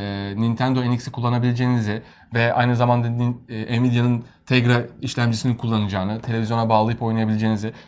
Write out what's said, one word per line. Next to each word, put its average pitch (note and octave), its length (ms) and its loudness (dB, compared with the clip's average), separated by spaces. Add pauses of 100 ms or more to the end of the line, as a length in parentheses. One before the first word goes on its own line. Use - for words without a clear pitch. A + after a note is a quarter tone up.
(360)
Nintendo A#2+ 460 0
N B2 120 2
X'i A#2+ 180 -4
kullanabileceğinizi A#2+ 880 0 (320)
ve A#2 200 2
aynı B2 220 2
zamanda A#2+ 320 2
Nin-, A#2+ 300 -2 (120)
e, A#2 320 -2
Nvidia'nın A#2+ 420 2 (220)
Tegra A#2+ 360 4 (200)
işlemcisini A#2+ 560 -2
kullanacağını, G#2 640 -2
televizyona A2+ 480 -2
bağlayıp A2+ 320 2
oynayabileceğinizi, A2 720 0 (140)